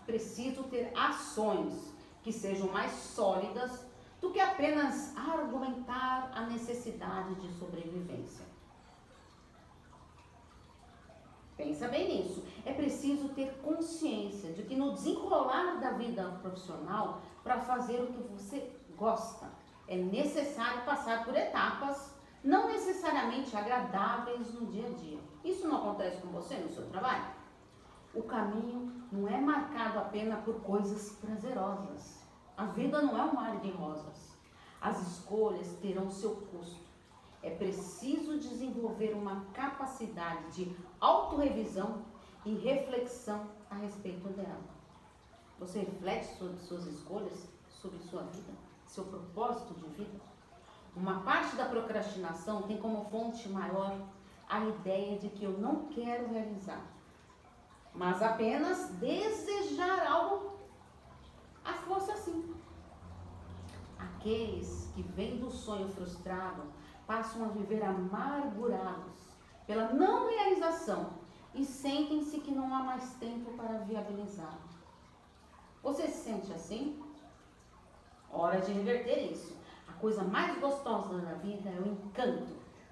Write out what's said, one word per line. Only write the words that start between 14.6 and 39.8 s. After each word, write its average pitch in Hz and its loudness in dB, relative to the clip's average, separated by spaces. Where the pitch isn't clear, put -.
que 262 0
no 277 4
desenrolar 349 4
da 254 2
vida 226 -2
profissional, 170 -2
pra 233 4
fazer 240 2
o 247 2
que 226 -4
você - -6
gosta, - 0
é 180 -2
necessário 247 2
passar 226 2
por 262 2
etapas, - 2
não 403 8
necessariamente 277 2
agradáveis 240 2
no 233 -4
dia 214 -2
a 247 -2
dia. 160 -6
Isso 349 0
não 269 4
acontece 202 0
com 180 -6
você 175 -4
no 160 -2
seu - -6
trabalho? - 2
O 226 -2
caminho 226 0
não 202 2
é 233 2
marcado 226 4
apenas 214 0
por 220 0
coisas 196 2
prazerosas. 214 -4
A 208 -2
vida 277 4
não 240 6
é 262 6
um 302 4
mar 220 0
de 190 -2
rosas. 156 -6
As 180 0
escolhas 185 2
terão 190 0
seu 208 -2
custo. - -10
É 160 -4
preciso 262 -2
desenvolver 233 -2
uma 202 -4
capacidade 175 -4